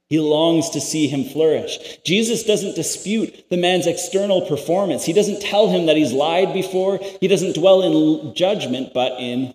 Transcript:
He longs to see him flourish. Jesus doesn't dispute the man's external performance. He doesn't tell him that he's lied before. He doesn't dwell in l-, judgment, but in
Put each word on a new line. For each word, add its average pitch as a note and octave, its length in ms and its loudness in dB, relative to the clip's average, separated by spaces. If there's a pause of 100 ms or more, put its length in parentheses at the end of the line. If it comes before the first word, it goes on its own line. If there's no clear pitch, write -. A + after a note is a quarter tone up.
He D3+ 100 0
longs D#3 520 2
to D3+ 100 -4
see D#3 280 -2
him C3+ 160 -2
flourish. - 800 -2
Jesus A3 380 0
doesn't G3+ 320 -2
dispute - 760 -4
the F3+ 80 0
man's F3+ 280 2
external F#3+ 560 0
performance. E3 640 -2
He D#3+ 80 0
doesn't G3+ 300 0
tell G3+ 260 4
him F3+ 160 2
that D#3 140 4
he's C#3+ 140 2
lied E3 420 0
before. F#3 460 -2 (200)
He F#3 80 2
doesn't F#3 260 0
dwell F#3+ 280 6
in F3+ 100 0
l-, D#3 400 2
judgment, C#3 600 -2
but B2+ 260 -2
in B2 340 -6